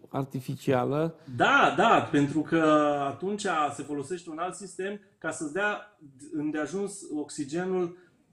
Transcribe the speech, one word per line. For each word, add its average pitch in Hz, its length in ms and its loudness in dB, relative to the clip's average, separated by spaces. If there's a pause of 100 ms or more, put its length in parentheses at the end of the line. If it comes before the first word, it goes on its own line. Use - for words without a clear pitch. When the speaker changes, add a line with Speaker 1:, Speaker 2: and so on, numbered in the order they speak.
Speaker 1:
artificială. 135 1080 -2 (200)
Speaker 2:
Da, 202 420 6
da, 180 340 6
pentru 143 300 2
că 165 200 2 (460)
atunci 196 380 -4 (280)
se 139 100 -10
folosește 143 460 -8
un 156 80 -10
alt 175 180 -6
sistem 196 440 -8 (180)
ca 214 140 -6
să-ți 147 220 -6
dea 202 440 -4 (360)
îndeajuns 156 680 -4 (140)
oxigenul 170 840 -4 (360)